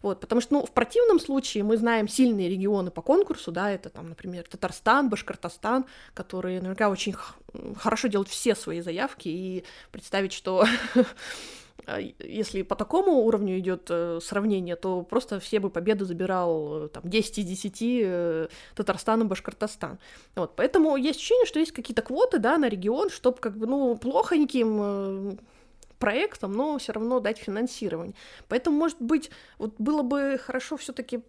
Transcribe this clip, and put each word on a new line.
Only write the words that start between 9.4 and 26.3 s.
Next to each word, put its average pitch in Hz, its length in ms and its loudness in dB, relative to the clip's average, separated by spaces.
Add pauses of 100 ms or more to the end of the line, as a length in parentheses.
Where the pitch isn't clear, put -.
представить, 196 400 -4
что, 185 340 4 (300)
<laughs> - 920 -2
а, - 140 -6 (200)
если - 420 -6
по 190 140 -4
такому 311 500 4
уровню 202 340 2
идет, 185 300 -4
э, 170 340 -2
сравнение, 196 540 -2
то 180 240 -2
просто 208 380 -4
все - 200 -2
бы 196 100 -2
победы 190 360 0
забирал, 170 800 -2
э, - 20 -12
там, - 180 -14
десять 214 340 0
из 202 60 -2
десяти, 214 600 -2
э, 170 420 -2 (280)
Татарстан 220 460 0
и 220 40 4
Башкортостан. 190 720 -6 (360)
Вот, 175 200 -4
поэтому 311 400 4
есть 294 240 0
ощущение, - 260 4
что - 140 -2
есть 320 140 0
какие-то 233 300 -4
квоты, 392 360 2
да, 240 180 4
на 285 120 4
регион, 220 400 0
чтоб - 320 0
как 208 160 -6
бы, 220 100 -4
ну, 254 300 2
плохоньким, 254 840 2
э, 196 560 -4 (600)
проектам, 220 540 0